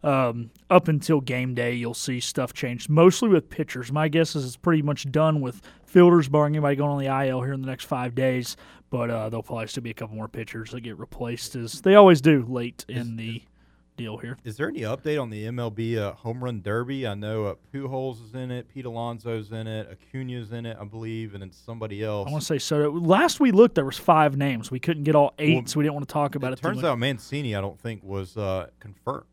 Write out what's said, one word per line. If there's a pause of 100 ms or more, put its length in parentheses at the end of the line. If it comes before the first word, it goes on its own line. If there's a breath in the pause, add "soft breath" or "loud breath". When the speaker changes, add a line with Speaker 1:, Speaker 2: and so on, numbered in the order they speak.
Speaker 1:
um, (200)
up
until
game
day,
you'll
see
stuff
change,
mostly
with
pitchers.
My
guess
is
it's
pretty
much
done
with (240 loud breath)
fielders,
barring
anybody
going
on
the
I
L
here
in
the
next
five
days. (320 soft breath)
But,
uh,
there'll
probably
still
be
a
couple
more
pitchers
that
get
replaced,
as
they
always
do
late
Speaker 2:
Is,
Speaker 1:
in
the
Speaker 2:
is, (540)
Speaker 1:
deal
here.
Speaker 2:
is
there
any
update
on
the
M
L
B,
uh,
home
run
derby?
I
know,
uh, (180)
Pujols
is
in
it,
Pete
Alonso's
in
it,
Acuna's
in
it,
I
believe,
and
then
somebody
else.
Speaker 1:
I
wanna
say
Soto.
Last
we
looked,
there
was
five
names.
We
couldn't
get
all
eight,
Speaker 2:
Well,
Speaker 1:
so
we
didn't
wanna
talk
about
Speaker 2:
it
Speaker 1:
it
too
Speaker 2:
turns
Speaker 1:
much.
Speaker 2:
out
Mancini,
I
don't
think,
was,
uh, (140)
confirmed.